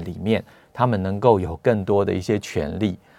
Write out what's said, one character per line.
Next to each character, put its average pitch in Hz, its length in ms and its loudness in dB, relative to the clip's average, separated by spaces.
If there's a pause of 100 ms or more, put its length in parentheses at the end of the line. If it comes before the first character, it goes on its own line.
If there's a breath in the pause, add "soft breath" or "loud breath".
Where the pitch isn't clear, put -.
里 87 160 -10
面， 98 220 0 (280 soft breath)
他 123 140 0
们 110 160 0
能 95 180 -4
够 110 200 6
有 82 180 -4
更 110 260 0
多 101 220 2
的 95 80 0
一 95 80 -2
些 104 160 -2
权 85 400 -6
利。 95 220 -2 (200 soft breath)